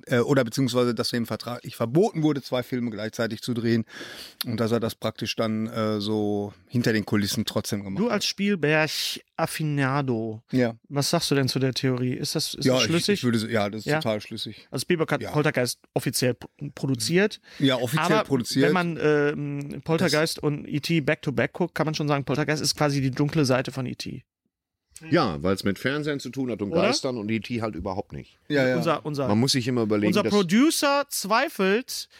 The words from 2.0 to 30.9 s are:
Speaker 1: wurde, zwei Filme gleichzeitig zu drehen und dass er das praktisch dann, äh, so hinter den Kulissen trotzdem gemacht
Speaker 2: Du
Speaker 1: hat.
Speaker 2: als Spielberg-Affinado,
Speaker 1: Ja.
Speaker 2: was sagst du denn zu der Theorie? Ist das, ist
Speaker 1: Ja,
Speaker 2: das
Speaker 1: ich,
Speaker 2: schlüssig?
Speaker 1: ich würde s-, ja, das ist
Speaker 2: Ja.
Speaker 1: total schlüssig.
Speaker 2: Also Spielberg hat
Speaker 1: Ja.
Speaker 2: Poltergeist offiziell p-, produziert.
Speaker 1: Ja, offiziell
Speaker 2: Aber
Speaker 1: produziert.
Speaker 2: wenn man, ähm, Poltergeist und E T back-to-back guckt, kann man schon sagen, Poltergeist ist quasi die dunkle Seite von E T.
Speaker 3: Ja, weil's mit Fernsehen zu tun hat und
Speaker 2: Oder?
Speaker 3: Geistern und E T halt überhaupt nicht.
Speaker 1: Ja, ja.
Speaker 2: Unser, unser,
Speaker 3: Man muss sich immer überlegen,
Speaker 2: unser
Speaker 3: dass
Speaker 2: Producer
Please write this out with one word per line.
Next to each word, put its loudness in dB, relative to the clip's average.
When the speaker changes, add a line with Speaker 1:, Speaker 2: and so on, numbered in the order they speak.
Speaker 1:
wurde, 2
zwei -4
Filme -4
gleichzeitig -6
zu -4
drehen 2
und -4
dass 2
er 2
das -4
praktisch -6
dann, -2
äh, 0
so -2
hinter 2
den 0
Kulissen 0
trotzdem -4
gemacht -6
Speaker 2:
Du 2
Speaker 1:
hat. -2
Speaker 2:
als 0
Spielberg-Affinado, -2
Speaker 1:
Ja. 2
Speaker 2:
was 0
sagst 0
du 2
denn 4
zu -2
der 2
Theorie? 0
Ist -4
das, -4
ist -4
Speaker 1:
Ja, 6
Speaker 2:
das 4
Speaker 1:
ich, 2
Speaker 2:
schlüssig? 2
Speaker 1:
ich -2
würde 2
s-, -2
ja, 0
das -8
ist -10
Speaker 2:
Ja. 0
Speaker 1:
total -2
schlüssig. -12
Speaker 2:
Also -4
Spielberg 0
hat 0
Speaker 1:
Ja. -8
Speaker 2:
Poltergeist 0
offiziell 0
p-, -16
produziert. 0
Speaker 1:
Ja, 4
offiziell 2
Speaker 2:
Aber 2
Speaker 1:
produziert. 2
Speaker 2:
wenn 4
man, 0
ähm, 0
Poltergeist 2
und -2
E -4
T 2
back-to-back 0
guckt, -4
kann 0
man -2
schon -2
sagen, 0
Poltergeist 0
ist 0
quasi 2
die 2
dunkle 2
Seite 2
von -6
E -8
T. -10
Speaker 3:
Ja, 2
weil's 0
mit -2
Fernsehen -2
zu -10
tun -4
hat -6
und -2
Speaker 2:
Oder? 2
Speaker 3:
Geistern 0
und -4
E 0
T -6
halt -4
überhaupt -6
nicht. -14
Speaker 1:
Ja, 2
ja. 2
Speaker 2:
Unser, 0
unser, -4
Speaker 3:
Man 4
muss 4
sich 0
immer 2
überlegen, 2
Speaker 2:
unser 4
Speaker 3:
dass 0
Speaker 2:
Producer 4